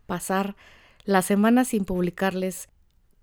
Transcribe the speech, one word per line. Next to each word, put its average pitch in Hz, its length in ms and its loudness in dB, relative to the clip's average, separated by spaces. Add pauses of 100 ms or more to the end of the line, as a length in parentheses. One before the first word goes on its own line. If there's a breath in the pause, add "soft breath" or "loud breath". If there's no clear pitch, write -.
pasar 190 500 -4 (480 soft breath)
la 190 180 2
semana 220 420 4
sin 214 200 -2
publicarles 185 840 -4 (540)